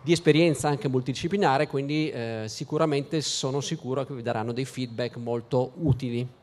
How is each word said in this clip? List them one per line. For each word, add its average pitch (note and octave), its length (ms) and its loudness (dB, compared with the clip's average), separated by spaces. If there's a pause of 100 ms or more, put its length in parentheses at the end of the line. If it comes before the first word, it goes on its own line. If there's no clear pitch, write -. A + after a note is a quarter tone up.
di D3 120 2
esperienza D#3 560 4
anche D3 200 0
multidisciplinare, C#3+ 760 2
quindi, D3 440 -2
eh, A2+ 360 -6
sicuramente D3+ 720 0
sono C#3 400 -2
sicuro C3+ 460 -4
che C#3 80 -10
vi A#2+ 80 -10
daranno A#2 300 -2
dei B2+ 120 -2
feedback B2 540 -6
molto A#2+ 580 0
utili B2+ 500 0 (160)